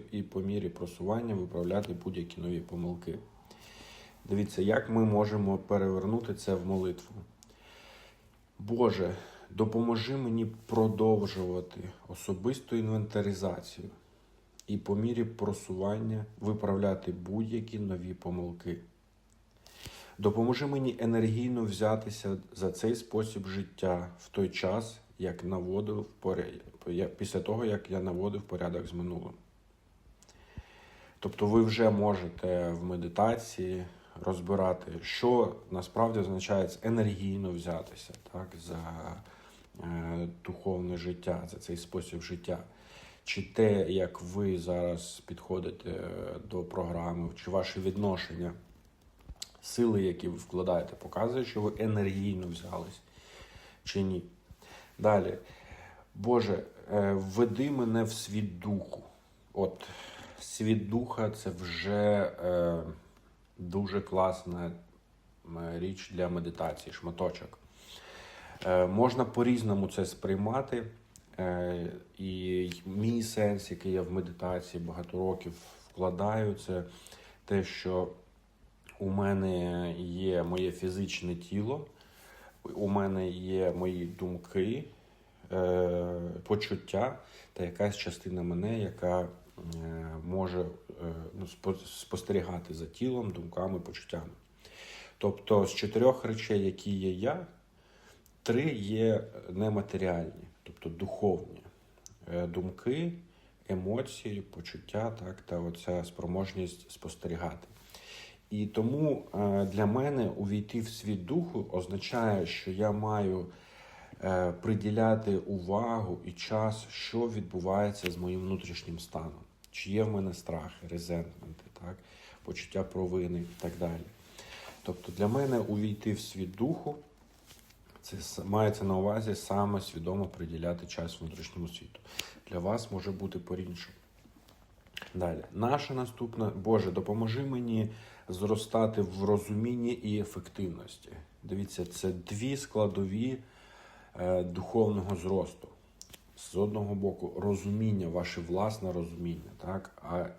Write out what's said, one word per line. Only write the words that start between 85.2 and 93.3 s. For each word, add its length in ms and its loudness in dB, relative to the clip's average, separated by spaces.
е, 720 2
почуття 760 0
та 120 -2
якась 320 0
частина 460 -4
мене, 360 0
яка, 420 2
е, 60 0
може, 360 0
е, 40 2
ну, 120 -8
спо-, 420 -4
спостерігати 840 -2
за 120 -8
тілом, 460 -2